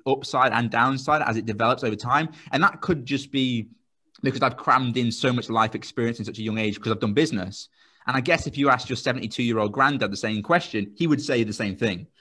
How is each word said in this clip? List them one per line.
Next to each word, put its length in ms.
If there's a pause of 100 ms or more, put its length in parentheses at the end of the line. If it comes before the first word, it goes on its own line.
upside 460
and 180
downside 520
as 160
it 80
develops 360
over 140
time. 320 (240)
And 100
that 200
could 240
just 260
be 380 (520)
because 200
I've 160
crammed 400
in 120
so 220
much 160
life 260
experience 440
in 80
such 120
a 40
young 160
age 160
because 180
I've 80
done 140
business. 560 (360)
And 80
I 60
guess 260
if 120
you 100
asked 220
your 80
seventy-two-year-old 760
granddad 400
the 60
same 240
question, 520
he 120
would 160
say 200
the 120
same 200
thing. 320 (140)